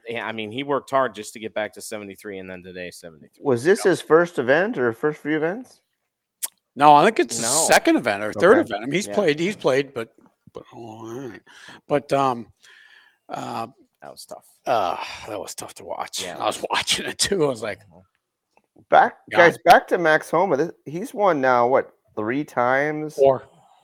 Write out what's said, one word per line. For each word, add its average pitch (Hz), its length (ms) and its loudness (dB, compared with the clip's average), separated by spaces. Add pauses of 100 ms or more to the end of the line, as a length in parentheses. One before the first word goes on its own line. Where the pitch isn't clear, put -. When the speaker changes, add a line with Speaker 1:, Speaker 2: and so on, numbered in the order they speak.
Speaker 1:
yeah, 117 180 -8
I 110 60 -8
mean, 110 200 -8
he 127 120 -8
worked 139 260 -4
hard 131 240 0
just 104 200 -14
to 117 60 -18
get 107 140 -12
back 107 200 -6
to 101 80 -18
seventy-three 101 580 -12
and 92 100 -14
then 90 140 -14
today 90 260 -12
seventy-three. - 540 -20
Speaker 2:
Was 123 220 0
this 190 180 2
his 165 180 2
first 170 380 2
event 156 400 0
or 123 140 0
first 151 280 -6
few 151 160 -4
events? 180 440 -8 (920)
Speaker 3:
No, 147 200 8
I 147 100 8
think 220 140 2
it's 285 160 -4
his 117 100 -4
Speaker 1:
No. 139 220 0
Speaker 3:
second 302 300 6
event 107 260 -2
or 107 100 -6
third 196 260 6
Speaker 2:
Okay. 277 100 -2
Speaker 3:
event. 104 140 -8
I - 40 -10
mean, 143 80 -4
he's 202 120 -4
Speaker 1:
Yeah. 208 60 -10
Speaker 3:
played, 170 260 0
he's 180 160 -4
played, 139 380 -2
but, 113 200 -10 (380)
but, - 120 -18 (100)
oh, 113 340 -16
all 123 220 -12
right. 92 120 -18 (460)
But, 143 240 -2
um, 131 400 -2 (760)
uh, 120 380 -8 (340)
Speaker 1:
That 71 100 -18
was - 140 -20
tough. - 200 -20 (200)
Speaker 3:
uh, 101 320 0 (300)
that 107 120 -10
was - 160 -12
tough - 200 -14
to - 100 -20
watch. - 380 -10
Speaker 1:
Yeah. 87 140 -12
Speaker 3:
I - 100 -6
was 104 180 -4
<laughs> - 40 -8
watching - 360 -2
it - 120 -8
too. 185 280 0
I - 20 4
was 117 160 -6
like, 104 180 -8
Speaker 1:
Mm-hmm. 85 180 -20 (880)
Speaker 2:
Back, 190 280 4 (140)
Speaker 3:
God. - 60 -6
Speaker 2:
guys, 165 260 6
back 190 240 6
to 226 100 0
Max 156 320 2
Homa. 170 280 0
This, 160 140 -2 (140)
he's 175 280 -10
won 196 260 0
now, 127 260 4
what, 123 280 0 (240)
three 117 260 -4
times? 147 720 -2
Speaker 3:
Four. 135 320 2 (360)